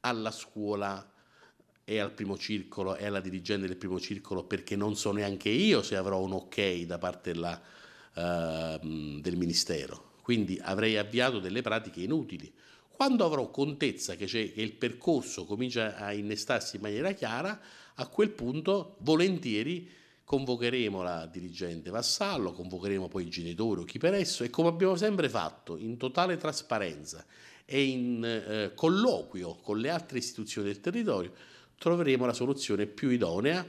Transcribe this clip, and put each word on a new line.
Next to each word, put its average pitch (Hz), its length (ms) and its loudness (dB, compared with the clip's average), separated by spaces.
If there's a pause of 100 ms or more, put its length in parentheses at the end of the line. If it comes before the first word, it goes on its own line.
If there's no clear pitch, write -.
alla 113 280 0
scuola 101 800 -4 (720)
e 107 160 0
al 101 120 -2
primo 98 260 -4
circolo 95 580 -4
e 101 120 -4
alla 101 120 -2
dirigente 95 460 -2
del 90 120 -4
primo 92 220 -4
circolo, 98 440 -4
perché - 320 -4
non 104 200 0
so 104 160 0
neanche 101 380 0
io 147 320 6
se 101 140 -2
avrò 95 260 2
un 95 120 -2
ok 92 500 0
da 85 160 -4
parte 90 340 -4
della, 85 260 -4 (540)
ehm, 80 1080 -2
del 87 140 -2
Ministero. 85 760 0 (100)
Quindi 104 400 2
avrei 107 360 2
avviato 117 420 2
delle 95 220 -2
pratiche 107 400 -2
inutili. 135 500 -4 (360)
Quando 254 380 4
avrò 147 240 2
contezza 139 680 -2
che 98 100 -4
c'è, 104 280 -2
che 107 80 -4
il 110 120 -2
percorso 117 720 0
comincia 113 520 -2
a 104 160 -4
innestarsi 104 640 -2
in 101 80 -8
maniera 117 300 -2
chiara, 147 460 -4 (360)
a 131 120 -4
quel 214 220 4
punto 156 680 -2
volentieri 160 920 4 (340)
convocheremo 120 760 2
la 85 240 -2
dirigente 85 640 -6
Vassallo, 120 640 0
convocheremo 92 560 -2
poi 92 160 -4
i 85 40 -8
genitori 87 520 -2
o - 20 -6
chi - 140 -8
per 165 160 4
esso, 196 300 0
e 120 60 -2
come 165 200 4
abbiamo 185 260 4
sempre 185 320 2
fatto, 87 500 -4
in 113 200 -6
totale 165 400 2
trasparenza 82 880 -4 (400)
e 139 180 2
in, 123 400 0
eh, 107 520 0
colloquio 160 800 2
con 107 240 -2
le 127 100 0
altre 165 300 -2
istituzioni 104 480 -4
del 101 120 -4
territorio, 175 540 0 (440)
troveremo 151 480 4
la 120 80 4
soluzione 123 520 0
più 131 240 0
idonea 123 600 2